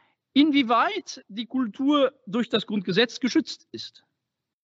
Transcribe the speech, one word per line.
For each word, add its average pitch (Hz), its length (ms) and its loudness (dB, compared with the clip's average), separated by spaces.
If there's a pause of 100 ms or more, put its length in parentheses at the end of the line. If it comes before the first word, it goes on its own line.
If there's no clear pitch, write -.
(320)
inwieweit 277 960 2
die 214 180 -10
Kultur 262 640 0 (140)
durch 220 220 -2
das 214 180 -2
Grundgesetz 208 540 -2
geschützt - 520 -2
ist. - 320 -16 (600)